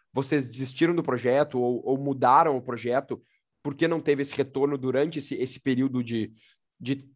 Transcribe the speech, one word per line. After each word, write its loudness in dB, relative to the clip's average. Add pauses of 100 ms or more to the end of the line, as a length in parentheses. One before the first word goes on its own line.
(120)
vocês 0
desistiram -2
do 0
projeto 0
ou, 0
ou 0
mudaram 4
o -4
projeto -4 (400)
porque -2
não 0
teve 0
esse -6
retorno 0
durante 0
esse, -8
esse -6
período 0
de, -4 (480)
de -4 (200)